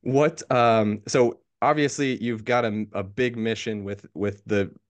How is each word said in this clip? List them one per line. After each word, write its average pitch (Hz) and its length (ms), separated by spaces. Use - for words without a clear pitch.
what, 147 400
um, 113 560
so 123 320
obviously 139 600
you've 113 220
got 123 180
a, 107 300
a 101 100
big 117 320
mission 110 480
with, 101 300
with 101 320
the 101 260